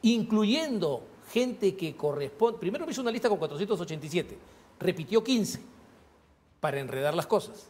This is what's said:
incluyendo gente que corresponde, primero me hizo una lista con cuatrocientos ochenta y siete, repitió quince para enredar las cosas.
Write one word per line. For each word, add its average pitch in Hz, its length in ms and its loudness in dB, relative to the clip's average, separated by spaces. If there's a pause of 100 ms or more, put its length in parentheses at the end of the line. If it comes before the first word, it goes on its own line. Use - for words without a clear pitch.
incluyendo 214 1000 2 (260)
gente 233 460 0
que 160 180 -6
corresponde, 147 640 0
primero 262 280 -4
me 320 60 -6
hizo 254 100 -4
una 233 80 0
lista 233 180 0
con 208 80 4
cuatrocientos 160 420 -2
ochenta 160 280 -8
y - 20 -10
siete, 143 300 -4 (420)
repitió 180 420 2
quince 226 380 0 (960)
para 139 220 0
enredar 135 320 -2
las 165 140 0
cosas. - 440 0